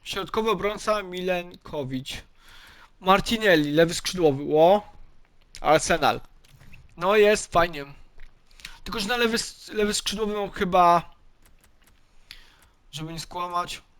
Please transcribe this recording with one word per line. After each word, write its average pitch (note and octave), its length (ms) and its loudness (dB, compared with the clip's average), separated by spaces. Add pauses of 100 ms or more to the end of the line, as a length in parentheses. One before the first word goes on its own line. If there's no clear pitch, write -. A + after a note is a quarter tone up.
Środkowy A3 480 -4
obrońca G#3 520 -2
Milenkowicz. F3 1200 -8 (800)
Martinelli, F#3+ 720 2
lewy E3 220 4
skrzydłowy. D3+ 480 0
Ło! D#3+ 500 4 (680)
Arsenal. D3 600 2 (760)
No F#3+ 200 0
jest, G#3 360 2
fajnie. E3 320 0 (1000)
Tylko, A3+ 160 -8
że G3 80 -4
na B3 80 0
lewy A#3 180 0
s-, - 340 -8
lewy G#3 260 -2
skrzydłowy G#3 400 -4
mam G3+ 160 -4
chyba... F3 640 4 (1800)
Żeby D#3 200 -12
nie D#3+ 80 -12
skłamać. F3 640 -6 (180)